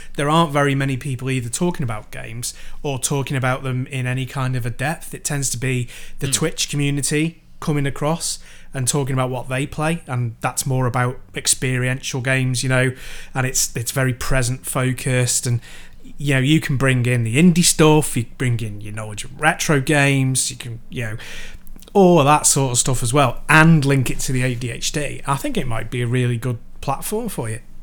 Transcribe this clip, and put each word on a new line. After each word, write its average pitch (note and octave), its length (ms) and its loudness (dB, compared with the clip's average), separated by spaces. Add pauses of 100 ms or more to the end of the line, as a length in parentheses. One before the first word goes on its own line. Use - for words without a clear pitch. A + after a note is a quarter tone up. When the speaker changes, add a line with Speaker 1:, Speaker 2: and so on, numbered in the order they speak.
(160)
Speaker 1:
there D3 140 0
aren't D#3+ 220 4
very C#3+ 240 2
many C#3 220 0
people B2+ 320 -6
either B2+ 200 -2
talking F3 340 -2
about A2+ 280 -6
games A#2+ 420 -8 (280)
or C#3 180 -2
talking C#3 380 -2
about C3 260 -2
them B2+ 240 -4
in B2+ 200 -4
any B2+ 180 -4
kind B2+ 300 -4
of A#2 100 -2
a B2 60 -4
depth. - 420 -6
It - 100 -10
tends C#3 280 -2
to B2 60 -4
be B2+ 300 -2 (320)
the C#3+ 80 -2
Speaker 2:
Hmm. C#3 60 -2
Speaker 1:
Twitch - 360 -2
community D3 760 -2 (160)
coming D3 260 0
across D3 540 -2 (340)
and C3 140 -4
talking C#3 260 2
about C3 160 0
what B2 200 -6
they C3+ 180 -2
play, D#3+ 400 -2
and B2 340 -2
that's - 240 -2
more B2+ 220 2
about B2 320 0 (160)
experiential B2+ 840 -2
games, B2+ 420 0
you C3 60 0
know, C3 220 2 (440)
and C3 100 0
it's, - 300 -2
it's A#2 160 -4
very C3 240 0
present C3 500 0
focused, B2+ 800 0
and A#2+ 160 0 (560)
you C#3+ 180 0
know, C3 40 4
you D3 200 4
can D3 180 -2
bring B2+ 280 2
in B2 180 2
the A2+ 140 0
indie E3+ 260 8
stuff, D#3 520 4
you A#2+ 100 0
can - 120 -14
bring A#2+ 220 0
in G#2 220 -6
your G#2 120 -10
knowledge G#2+ 300 -8
of - 180 -12
retro D#3+ 400 4
games, C#3 720 2
you B2+ 60 -10
can, A#2 220 -10 (100)
you A#2+ 140 -6
know, G#2+ 140 -6 (760)
all F3+ 260 8
of C3+ 60 6
that D3 220 6
sort C3+ 240 2
of A#2+ 60 0
stuff B2+ 260 2
as A2+ 100 0
well, C3+ 360 2
and D#3 360 8
link C3+ 240 2
it - 100 -2
to - 120 -2
the B2+ 120 0
A B2+ 120 0
D B2+ 160 -4
H - 200 -4
D. C3 360 -4
I C#3 100 2
think D4 200 -4
it C#3 100 0
might A2 240 -2
be B2 100 -2
a A#2+ 60 0
really B2 300 2
good A#2 220 -4 (220)
platform G#3 480 -4
for B2 200 -6
you. A2 100 -6 (240)